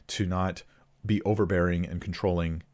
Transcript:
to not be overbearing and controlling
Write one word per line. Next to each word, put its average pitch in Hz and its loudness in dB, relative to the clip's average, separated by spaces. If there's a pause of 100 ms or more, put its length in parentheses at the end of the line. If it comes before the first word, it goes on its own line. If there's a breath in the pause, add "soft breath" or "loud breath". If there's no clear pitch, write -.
to - -2
not 92 -2 (420 soft breath)
be 104 2
overbearing 90 2
and 90 -6
controlling 85 -2 (120)